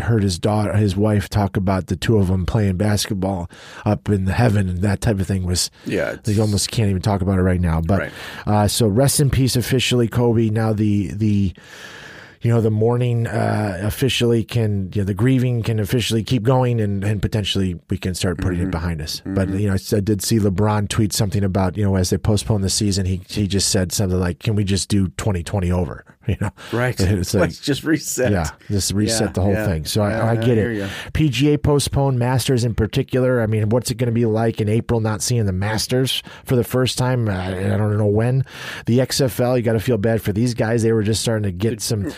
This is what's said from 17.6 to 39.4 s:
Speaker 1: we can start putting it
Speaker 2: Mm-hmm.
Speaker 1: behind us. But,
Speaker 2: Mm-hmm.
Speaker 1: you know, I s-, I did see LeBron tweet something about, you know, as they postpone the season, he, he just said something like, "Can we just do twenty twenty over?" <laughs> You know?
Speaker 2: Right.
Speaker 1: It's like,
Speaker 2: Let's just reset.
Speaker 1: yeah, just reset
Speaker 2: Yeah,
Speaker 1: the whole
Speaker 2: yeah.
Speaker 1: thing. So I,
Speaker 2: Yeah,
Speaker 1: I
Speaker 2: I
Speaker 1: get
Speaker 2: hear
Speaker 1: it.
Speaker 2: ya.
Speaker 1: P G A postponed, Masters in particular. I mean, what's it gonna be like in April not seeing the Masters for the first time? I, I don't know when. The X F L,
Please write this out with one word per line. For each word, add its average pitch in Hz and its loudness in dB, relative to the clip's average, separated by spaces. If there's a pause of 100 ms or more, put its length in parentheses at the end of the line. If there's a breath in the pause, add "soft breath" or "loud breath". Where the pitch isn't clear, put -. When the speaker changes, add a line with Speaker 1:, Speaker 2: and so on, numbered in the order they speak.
Speaker 1:
we 92 -2
can 92 -2
start 90 -2
putting 90 -2
it - 0
Speaker 2:
Mm-hmm. 95 -2
Speaker 1:
behind 85 -4
us. - -8
But, 95 -2
Speaker 2:
Mm-hmm. 98 -2
Speaker 1:
you 104 0
know, 98 0
I 98 0
s-, - -4
I 107 2
did 98 0
see 117 2
LeBron 104 2
tweet 107 0
something 101 0
about, 92 0
you 107 -2
know, 98 2
as 90 2
they 101 0
postpone 107 0
the 92 0
season, 98 0
he, 92 -2
he 107 -2
just 95 0
said 95 0
something 92 0
like, 90 -2
"Can 113 -2
we 104 2
just 95 -2
do 98 2
twenty 92 -2
twenty 92 -2
over?" 90 -2
<laughs> - -20 (120)
You 98 0
know? 104 -4 (220 loud breath)
Speaker 2:
Right. 120 -2
Speaker 1:
It's 92 0
like, 98 4
Speaker 2:
Let's 82 -2
just 139 -4
reset. - 0
Speaker 1:
yeah, 82 0 (160)
just 101 -2
reset 104 0
Speaker 2:
Yeah, - -8
Speaker 1:
the - -2
whole 101 2
Speaker 2:
yeah. 107 0
Speaker 1:
thing. 80 -2
So 107 0
I, 104 2
Speaker 2:
Yeah, 113 -2
Speaker 1:
I 113 2
Speaker 2:
I - 2
Speaker 1:
get 113 2
Speaker 2:
hear 110 0
Speaker 1:
it. 107 -4
Speaker 2:
ya. 98 -4 (240 loud breath)
Speaker 1:
P 156 2
G 139 2
A - 0
postponed, 139 0
Masters 123 0
in 113 0
particular. 127 0
I 110 0
mean, 107 0
what's 120 0
it - -2
gonna 120 -2
be 117 2
like 113 0
in 104 0
April 113 0
not 110 -2
seeing 117 0
the 95 0
Masters 110 -2 (200 loud breath)
for 135 0
the 117 4
first 127 -2
time? 123 0
I, 95 -2
I - 0
don't 104 0
know 107 2
when. 120 2 (420 loud breath)
The 120 4
X - 0
F 113 0
L, 123 2